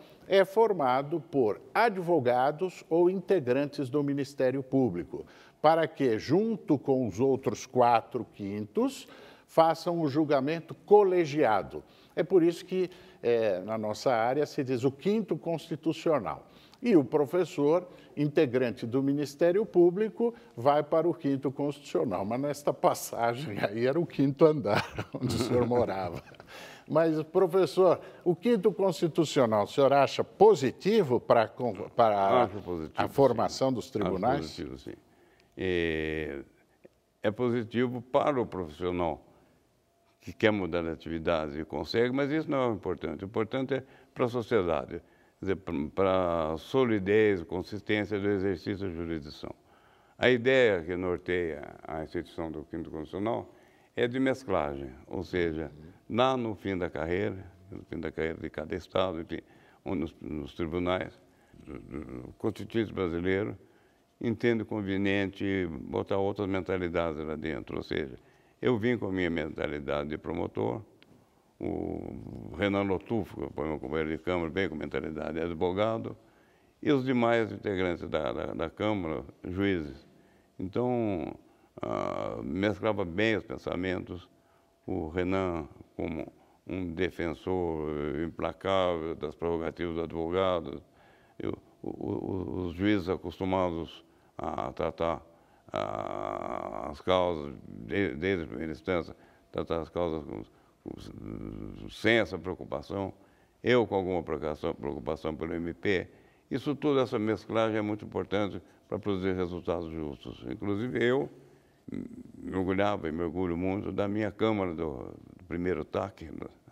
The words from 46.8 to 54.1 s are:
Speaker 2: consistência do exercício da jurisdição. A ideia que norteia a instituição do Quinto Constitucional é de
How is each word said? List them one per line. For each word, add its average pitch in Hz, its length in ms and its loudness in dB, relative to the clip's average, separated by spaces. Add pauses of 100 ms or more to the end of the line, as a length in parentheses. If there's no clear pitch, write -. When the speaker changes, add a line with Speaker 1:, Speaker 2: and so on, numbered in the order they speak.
Speaker 2:
consistência 101 760 -2
do 101 80 0
exercício 98 600 -2
da 87 80 -6
jurisdição. 82 580 -8 (640)
A - 100 4
ideia 123 540 6
que 87 140 -4
norteia 87 800 -2 (120)
a 80 140 -6
instituição 80 500 -8
do 76 120 -10
Quinto 82 260 -10
Constitucional 90 640 -6 (420)
é 120 120 2
de 123 120 -4